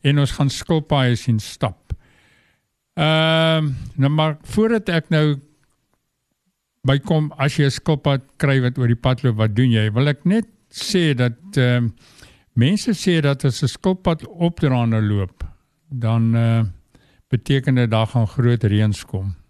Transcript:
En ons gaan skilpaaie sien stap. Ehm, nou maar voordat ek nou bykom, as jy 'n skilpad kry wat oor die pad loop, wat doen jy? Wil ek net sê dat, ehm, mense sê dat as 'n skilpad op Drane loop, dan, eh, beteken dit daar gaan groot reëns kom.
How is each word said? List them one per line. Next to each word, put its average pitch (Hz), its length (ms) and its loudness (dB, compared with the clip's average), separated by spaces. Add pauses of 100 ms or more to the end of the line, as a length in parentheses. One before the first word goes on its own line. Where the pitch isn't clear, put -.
En 143 160 2
ons 143 120 2
gaan 139 200 -2
skilpaaie 143 640 0
sien 110 220 -2
stap. - 540 -8 (1000)
Ehm, 160 760 2 (260)
nou 135 140 2
maar 156 320 0
voordat 220 460 0
ek 165 220 -2
nou 151 260 2 (1500)
bykom, 147 520 0
as 143 180 -2
jy 147 100 2
'n 139 40 2
skilpad 139 500 -2 (160)
kry 135 240 2
wat 123 180 -2
oor 123 80 0
die 120 140 0
pad 127 220 0
loop, 117 140 0
wat 110 180 0
doen 123 160 2
jy? 110 220 2
Wil 131 160 2
ek 143 160 -4
net 214 220 0 (240)
sê 165 460 -2
dat, 123 160 0 (240)
ehm, 123 320 2 (680)
mense 175 380 0
sê 170 300 0
dat 143 220 0
as 135 180 -2
'n 139 60 0
skilpad 185 580 -2
op 170 340 -4
Drane 120 420 0
loop, 104 420 -4 (460)
dan, 113 460 0
eh, 117 280 2 (680)
beteken 131 440 0
dit 120 160 2
daar 113 160 2
gaan 117 200 0
groot 120 380 0
reëns 104 420 0
kom. 95 280 -8 (160)